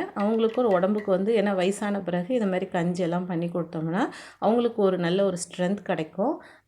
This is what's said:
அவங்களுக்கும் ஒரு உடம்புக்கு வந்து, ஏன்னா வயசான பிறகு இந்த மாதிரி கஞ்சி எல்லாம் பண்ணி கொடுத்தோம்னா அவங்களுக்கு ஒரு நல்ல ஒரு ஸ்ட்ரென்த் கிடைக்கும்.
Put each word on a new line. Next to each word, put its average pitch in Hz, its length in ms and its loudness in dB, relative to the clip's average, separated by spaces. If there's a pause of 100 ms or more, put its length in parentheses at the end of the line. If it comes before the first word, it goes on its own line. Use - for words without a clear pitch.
(160)
அவங்களுக்கும் 220 420 0
ஒரு 247 100 4
உடம்புக்கு 202 440 2
வந்து, 196 240 2
ஏன்னா 202 200 2
வயசான 202 440 0
பிறகு 180 340 -2
இந்த 233 120 2
மாதிரி 185 200 0
கஞ்சி 175 380 0
எல்லாம் 175 220 0
பண்ணி 175 200 -2
கொடுத்தோம்னா 170 560 -2 (380)
அவங்களுக்கு 233 420 2
ஒரு 185 160 4
நல்ல 175 280 2
ஒரு 185 120 0
ஸ்ட்ரென்த் 180 460 -4
கிடைக்கும். 190 600 -2 (240)